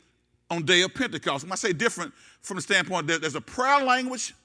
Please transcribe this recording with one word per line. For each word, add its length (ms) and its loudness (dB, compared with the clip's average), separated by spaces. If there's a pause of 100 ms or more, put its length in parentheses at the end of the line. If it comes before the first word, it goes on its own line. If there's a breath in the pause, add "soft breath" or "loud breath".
(520)
on 120 -2
day 200 6
of 100 -4
Pentecost. 500 -2
When 80 -10
I 40 -6
say 180 0
different, 400 -4 (280 soft breath)
from 160 -8
the 40 -6
standpoint 460 0
that 140 2
there's 140 -2
a 60 -6
prayer 420 2
language 500 0 (120)